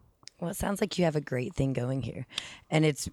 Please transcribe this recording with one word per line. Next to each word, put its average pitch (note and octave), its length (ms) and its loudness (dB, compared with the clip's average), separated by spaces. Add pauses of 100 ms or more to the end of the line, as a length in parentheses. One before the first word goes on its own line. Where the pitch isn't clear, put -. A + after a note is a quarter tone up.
(380)
Well, E3+ 120 -4
it - 60 -8
sounds G3 260 -2
like G3+ 160 -4
you F3+ 80 6
have D3+ 100 4
a D3 40 2
great B2+ 340 -4
thing C3+ 180 2
going B2+ 300 0
here. A2+ 240 -6 (420)
And D#3 160 4
it's, D3+ 280 2